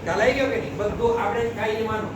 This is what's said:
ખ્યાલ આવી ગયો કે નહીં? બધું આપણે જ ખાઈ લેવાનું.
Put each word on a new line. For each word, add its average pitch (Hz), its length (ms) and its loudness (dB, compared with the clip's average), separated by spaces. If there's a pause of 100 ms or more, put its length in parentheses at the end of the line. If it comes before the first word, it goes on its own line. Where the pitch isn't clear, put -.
ખ્યાલ 180 160 0
આવી 254 120 6
ગયો 269 140 2
કે 233 100 0
નહીં? - 200 -4
બધું 226 460 0
આપણે 214 220 0
જ 226 120 -2
ખાઈ 214 200 0
લેવાનું. 220 380 -4